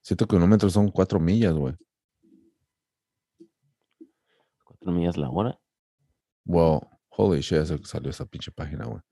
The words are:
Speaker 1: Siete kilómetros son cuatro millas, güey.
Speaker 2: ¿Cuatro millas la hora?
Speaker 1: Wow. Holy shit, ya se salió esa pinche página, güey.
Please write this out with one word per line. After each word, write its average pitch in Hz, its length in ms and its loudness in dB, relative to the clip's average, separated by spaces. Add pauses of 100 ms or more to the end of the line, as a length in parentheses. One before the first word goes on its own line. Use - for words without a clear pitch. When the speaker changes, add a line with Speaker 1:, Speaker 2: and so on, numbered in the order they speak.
Speaker 1:
Siete - 240 -2
kilómetros 101 480 4
son 101 160 2
cuatro 95 300 0
millas, 90 340 2
güey. 73 220 -2 (3000)
Speaker 2:
¿Cuatro - 300 -10
millas 87 240 -2
la 71 120 -4
hora? 104 300 -4 (880)
Speaker 1:
Wow. 82 420 2 (220)
Holy 95 320 0
shit, 80 180 -2
ya 78 60 0
se 80 180 -4
salió - 280 -10
esa - 140 -12
pinche - 260 -16
página, 73 340 -10
güey. - 160 -12 (100)